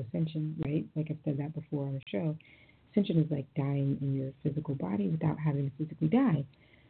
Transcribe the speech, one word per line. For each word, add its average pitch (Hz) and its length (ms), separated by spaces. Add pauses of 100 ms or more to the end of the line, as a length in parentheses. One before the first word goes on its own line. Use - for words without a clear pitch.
ascension, 156 640
right? 147 200 (120)
Like 151 140
I've 156 140
said 143 140
that 147 160
before 147 320
on 139 80
the 135 140
show. 160 280 (540)
Ascension 196 280
is 156 120
like 139 240
dying 139 480
in 135 140
your 135 160 (100)
physical 147 320
body 190 340
without 156 300
having 143 320
to - 80
physically 156 300
die. 180 360 (460)